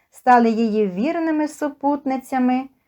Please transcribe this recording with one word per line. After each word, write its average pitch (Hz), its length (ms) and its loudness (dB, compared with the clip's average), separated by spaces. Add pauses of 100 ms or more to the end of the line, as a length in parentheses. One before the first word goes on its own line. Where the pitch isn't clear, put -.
(120)
стали 240 380 4
її 214 380 0
вірними 302 600 -2
супутницями. 269 1160 -2 (240)